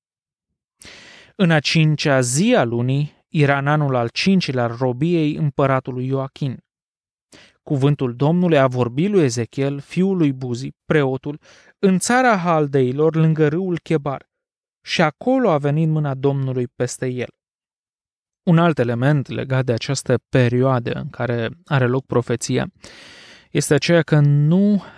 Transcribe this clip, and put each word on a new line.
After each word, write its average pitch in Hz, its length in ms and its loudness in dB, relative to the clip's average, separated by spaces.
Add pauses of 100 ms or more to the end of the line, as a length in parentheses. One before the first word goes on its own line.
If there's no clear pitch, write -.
(1400)
„În 175 160 2
a 156 80 4
cincea 151 640 2
zi 151 340 2
a 170 80 4
lunii, 127 640 -2
era 143 300 2
în 139 100 -2
anul 147 280 0
al 120 140 0
cincilea 170 540 0
al 117 120 -4
robiei 147 600 0
împăratului 135 720 -2
Ioachin. 135 560 -6 (1000)
Cuvântul 135 520 0
Domnului 165 420 2
a 135 100 4
vorbit 127 420 -2
lui 196 140 4
Ezechiel, 135 560 -4
fiul 185 380 -2
lui 147 160 2
Buzi, 131 400 -8 (120)
preotul, 143 540 -2 (400)
în 190 200 2
țara 240 380 2
Haldeilor, 151 800 0
lângă 160 320 4
râul 175 320 -2
Chebar, 147 500 -6 (520)
și - 200 -4
acolo 240 480 0
a 156 80 2
venit 147 320 0
mâna 151 240 -2
Domnului 131 540 -2
peste - 400 -6
el.” 123 220 -8 (1120)
Un 170 140 4
alt 170 220 2
element 123 480 0
legat 131 380 -4
de 127 60 -2
această 127 480 -2 (100)
perioadă 123 600 0
în 131 180 -8
care 120 400 -4 (160)
are 131 220 0
loc 131 180 -2
profeția 123 640 -4 (800)
este 156 220 0
aceea 165 280 2
că 156 180 2
nu 160 640 4 (140)